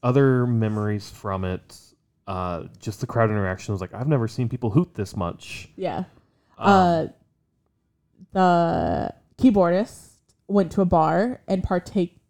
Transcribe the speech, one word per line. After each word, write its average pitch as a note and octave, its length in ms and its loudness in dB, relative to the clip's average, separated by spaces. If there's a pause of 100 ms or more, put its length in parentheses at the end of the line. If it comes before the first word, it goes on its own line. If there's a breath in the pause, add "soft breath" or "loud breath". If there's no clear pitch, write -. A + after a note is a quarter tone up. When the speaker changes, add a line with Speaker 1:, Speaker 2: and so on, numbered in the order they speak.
Speaker 1:
Other B2+ 440 4
memories G#2+ 640 -2
from F#2+ 340 -6
it, - 360 -8 (460)
uh, F2+ 380 -6 (140)
just - 220 -10
the A#2+ 60 -6
crowd A2+ 240 0
interaction G2 420 -4
was F#2+ 80 -4
like, F#2 140 -10
"I've B2 140 -4
never A#2+ 200 2
seen A#2+ 220 -4
people B2 200 -4
hoot D#3+ 240 0
this - 220 -8
much." - 600 -8
Speaker 2:
Yeah. F#3 280 -6 (540)
Speaker 1:
Um, - 100 0
Speaker 2:
Uh, F3 380 4 (1300)
the E3+ 840 2 (240)
keyboardist G3 680 2 (400)
went G3 240 2
to - 100 0
a - 20 4
bar F3 640 2
and F#3 160 -2
partake F3+ 640 -4